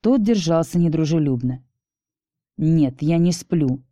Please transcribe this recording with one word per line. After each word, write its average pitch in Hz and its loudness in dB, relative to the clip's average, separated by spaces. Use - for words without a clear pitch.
Тот 240 2
держался 170 0
недружелюбно. 151 0
«Нет, 151 0
я 165 0
не 170 2
сплю» 147 -2